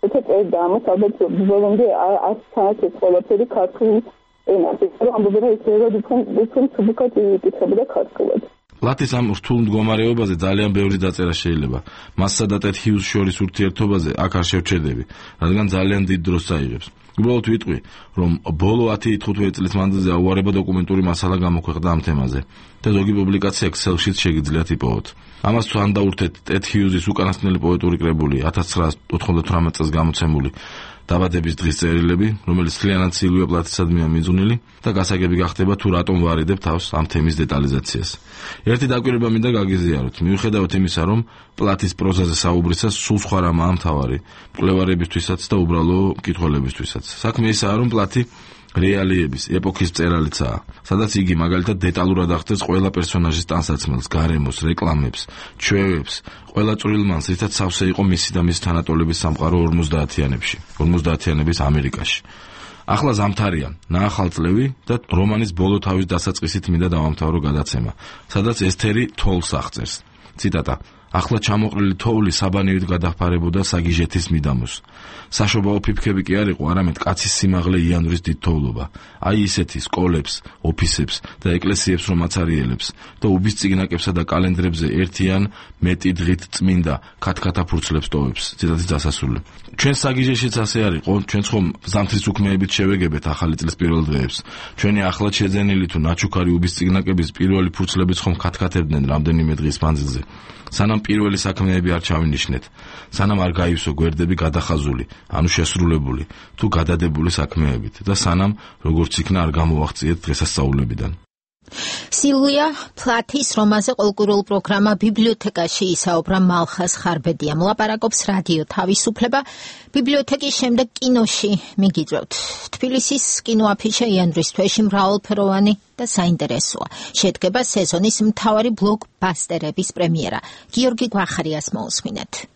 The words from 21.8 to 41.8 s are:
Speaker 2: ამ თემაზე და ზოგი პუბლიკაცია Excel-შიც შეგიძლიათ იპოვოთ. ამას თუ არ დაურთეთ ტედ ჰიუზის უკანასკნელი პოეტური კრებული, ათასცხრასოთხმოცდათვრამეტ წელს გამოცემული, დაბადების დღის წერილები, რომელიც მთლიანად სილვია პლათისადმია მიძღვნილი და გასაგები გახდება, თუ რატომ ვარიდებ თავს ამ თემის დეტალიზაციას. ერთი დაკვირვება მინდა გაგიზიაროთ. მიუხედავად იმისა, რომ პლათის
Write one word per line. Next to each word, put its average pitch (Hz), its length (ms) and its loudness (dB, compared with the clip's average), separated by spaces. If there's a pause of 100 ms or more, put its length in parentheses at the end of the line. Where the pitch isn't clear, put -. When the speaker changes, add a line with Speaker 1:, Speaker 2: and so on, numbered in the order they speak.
Speaker 2:
ამ 82 120 2
თემაზე 67 380 0 (400)
და - 100 -2
ზოგი 101 240 2
პუბლიკაცია 98 560 2
Excel-შიც 90 480 -2
შეგიძლიათ 80 540 0
იპოვოთ. 60 340 -2 (340)
ამას 110 280 0
თუ - 100 -6
არ 101 140 2
დაურთეთ 98 480 0
ტედ 95 240 -2
ჰიუზის 95 420 0
უკანასკნელი 92 560 0
პოეტური 87 360 2
კრებული, 78 420 2
ათასცხრასოთხმოცდათვრამეტ 85 1400 0
წელს 78 180 0
გამოცემული, 78 560 0 (640)
დაბადების 87 460 0
დღის 80 220 0
წერილები, 85 460 2 (220)
რომელიც 87 280 2
მთლიანად 92 400 0
სილვია 92 340 2
პლათისადმია 85 640 0
მიძღვნილი 92 400 2 (280)
და - 140 0
გასაგები 90 460 0
გახდება, 92 380 0
თუ - 140 0
რატომ 87 300 0
ვარიდებ 82 400 0
თავს 85 200 -2 (120)
ამ 78 140 2
თემის 80 300 2
დეტალიზაციას. 67 680 -2 (640)
ერთი 123 220 2
დაკვირვება 120 420 0
მინდა 113 220 2
გაგიზიაროთ. 87 580 0 (100)
მიუხედავად 98 540 2
იმისა, 87 300 0
რომ 110 100 2 (380)
პლათის 95 420 0